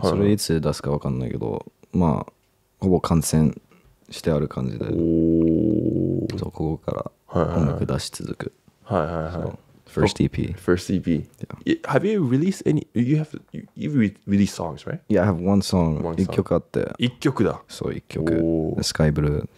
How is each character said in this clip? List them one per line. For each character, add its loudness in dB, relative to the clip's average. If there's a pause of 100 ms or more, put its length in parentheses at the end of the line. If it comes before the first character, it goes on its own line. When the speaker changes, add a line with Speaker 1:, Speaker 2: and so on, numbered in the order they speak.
Speaker 1:
そ 2
れ 4
い 4
つ 0
出 0
す -8
か -4
わ 0
か -4
ん -2
な -4
い -6
け -6
ど、 -6 (260)
ま 2
あ、 -20 (480)
ほ 2
ぼ 6
完 2
成 2 (580)
し -14
て 0
あ 0
る 0
感 -6
じ -8
で。 -6
Speaker 2:
お -6
ー。 2
Speaker 1:
そ -6
う、 -10
こ -4
こ -
か -6
ら -6
Speaker 2:
は 2
い -4
は -4
い -2
は 2
い。 2
Speaker 1:
音 2
楽 -2
出 -2
し -8
続 -10
く。 -8 (320)
Speaker 2:
は 0
い 2
は -6
い -6
は -4
い。 -8
Speaker 1:
そ -6
う。 -8 (300)
First 0
E 4
P。 -4
Speaker 2:
First 0
E 0
P。 0
Speaker 1:
い -6 (380)
や。 2
Speaker 2:
い-、 -4
have 0
you 2
released 0
any, 0
you 2
have, -6 (100)
you, -14
you -6
re-, 2 (120)
released 4
songs, -8
right? -6
Speaker 1:
Yeah, 4
I 4
have 0
one 4
song. 2
Speaker 2:
One -4
song. 0
Speaker 1:
一 2
曲 0
あ 2
っ -2
て。 -4
Speaker 2:
一 0
曲 0
だ。 0
Speaker 1:
そ -8
う、 -6
一 -10
曲。 -2
Speaker 2:
お 0
ー。 -4
Speaker 1:
で、 -2
ス -4
カ 4
イ 4
ブ 0
ル 0
ー -6
っ -12